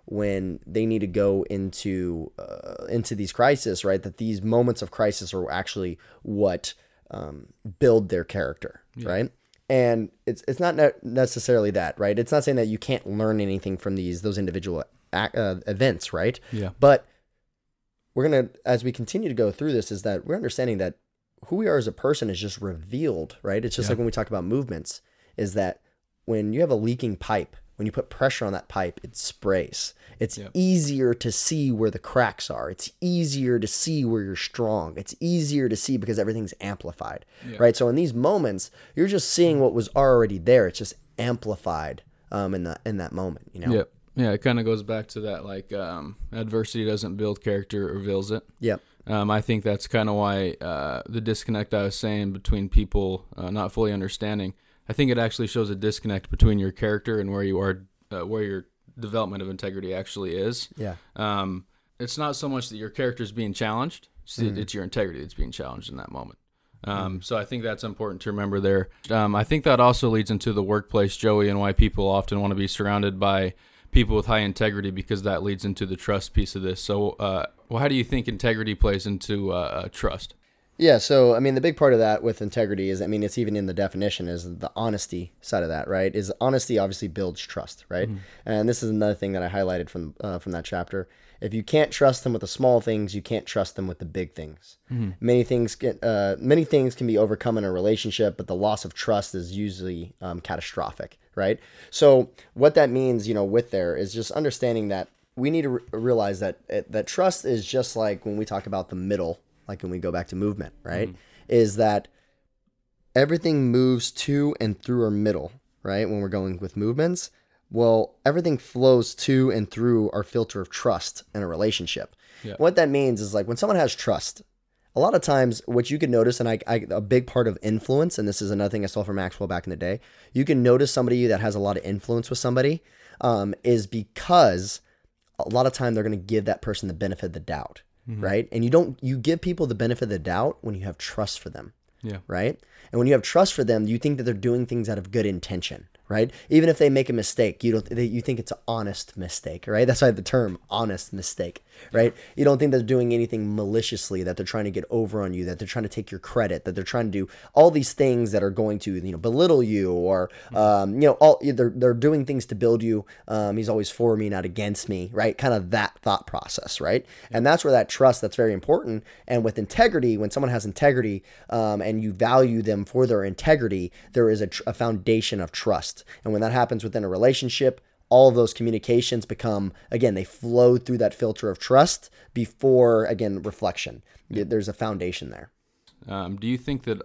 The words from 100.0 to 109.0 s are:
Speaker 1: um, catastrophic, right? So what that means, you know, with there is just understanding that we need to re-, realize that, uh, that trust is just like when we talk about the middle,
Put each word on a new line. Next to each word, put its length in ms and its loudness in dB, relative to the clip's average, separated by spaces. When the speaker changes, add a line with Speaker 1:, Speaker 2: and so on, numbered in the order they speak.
Speaker 1:
um, 180 -8
catastrophic, 800 -8
right? 240 0
So 400 8
what 220 6
that 140 6
means, 380 0
you 60 -2
know, 100 0
with 280 0
there 260 -2
is 160 -6
just 180 -6
understanding 580 -2
that 200 -4
we 140 -2
need 140 0
to 60 -2
re-, 120 -2
realize 480 0
that, 200 -4
uh, 160 0
that 160 -2
trust 380 0
is 220 -2
just 320 -2
like 280 -2
when 120 -4
we 80 -2
talk 200 -6
about 240 -6
the 60 -10
middle, 440 -2